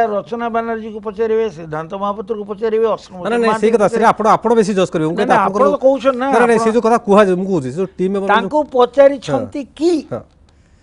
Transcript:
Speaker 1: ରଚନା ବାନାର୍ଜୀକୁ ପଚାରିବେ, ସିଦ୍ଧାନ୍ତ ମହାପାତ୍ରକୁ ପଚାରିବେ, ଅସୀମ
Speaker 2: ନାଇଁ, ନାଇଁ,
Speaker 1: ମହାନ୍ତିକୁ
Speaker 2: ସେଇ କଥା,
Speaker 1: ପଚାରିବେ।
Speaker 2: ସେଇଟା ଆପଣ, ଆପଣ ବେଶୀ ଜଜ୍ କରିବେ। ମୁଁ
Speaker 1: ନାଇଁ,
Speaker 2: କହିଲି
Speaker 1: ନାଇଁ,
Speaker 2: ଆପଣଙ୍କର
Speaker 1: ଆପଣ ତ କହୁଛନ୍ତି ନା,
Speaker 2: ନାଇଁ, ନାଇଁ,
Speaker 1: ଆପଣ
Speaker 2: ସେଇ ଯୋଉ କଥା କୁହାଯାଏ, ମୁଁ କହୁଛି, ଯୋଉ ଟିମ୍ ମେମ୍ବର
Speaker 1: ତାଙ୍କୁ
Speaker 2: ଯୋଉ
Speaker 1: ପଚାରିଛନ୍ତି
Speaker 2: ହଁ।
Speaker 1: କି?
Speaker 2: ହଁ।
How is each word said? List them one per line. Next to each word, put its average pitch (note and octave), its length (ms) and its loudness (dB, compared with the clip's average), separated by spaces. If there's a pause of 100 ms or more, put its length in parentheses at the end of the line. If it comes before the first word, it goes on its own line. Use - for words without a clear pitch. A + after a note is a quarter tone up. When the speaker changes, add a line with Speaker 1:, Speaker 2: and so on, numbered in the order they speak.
Speaker 1:
ରଚନା G#3+ 440 -4
ବାନାର୍ଜୀକୁ A3+ 500 -6
ପଚାରିବେ, A3 500 -2
ସିଦ୍ଧାନ୍ତ D#3+ 440 -10
ମହାପାତ୍ରକୁ G3+ 500 -6
ପଚାରିବେ, G#3+ 420 -2
ଅସୀମ G3 280 -4
Speaker 2:
ନାଇଁ, F3+ 100 -12
ନାଇଁ, A3+ 180 -2
Speaker 1:
ମହାନ୍ତିକୁ A3 180 2
Speaker 2:
ସେଇ G#3+ 120 2
କଥା, A3+ 60 2
Speaker 1:
ପଚାରିବେ। G#3 120 4
Speaker 2:
ସେଇଟା A3+ 200 2
ଆପଣ, G#3 180 0
ଆପଣ G#3 260 2
ବେଶୀ A3 200 2
ଜଜ୍ F#3 180 0
କରିବେ। D#3 160 -2
ମୁଁ E3 80 -4
Speaker 1:
ନାଇଁ, - 20 -8
Speaker 2:
କହିଲି B3+ 120 0
Speaker 1:
ନାଇଁ, A#3 100 4
Speaker 2:
ଆପଣଙ୍କର F#3+ 240 0
Speaker 1:
ଆପଣ C#4+ 140 2
ତ - 40 -6
କହୁଛନ୍ତି C4 360 2
ନା, B3 80 -4
Speaker 2:
ନାଇଁ, C#4 80 0
ନାଇଁ, A#3+ 240 4
Speaker 1:
ଆପଣ A3+ 60 0
Speaker 2:
ସେଇ A3 100 0
ଯୋଉ A#3 80 2
କଥା A3 160 2
କୁହାଯାଏ, G3+ 380 4
ମୁଁ F3+ 100 -4
କହୁଛି, E3 260 -2
ଯୋଉ F3 160 -6 (100)
ଟିମ୍ F#3 160 -2
ମେମ୍ବର G3 140 -4
Speaker 1:
ତାଙ୍କୁ G3+ 300 0
Speaker 2:
ଯୋଉ D4+ 60 2
Speaker 1:
ପଚାରିଛନ୍ତି C4+ 960 0
Speaker 2:
ହଁ। C4+ 60 -10 (100)
Speaker 1:
କି? E4+ 180 0 (180)
Speaker 2:
ହଁ। A2 100 -8 (600)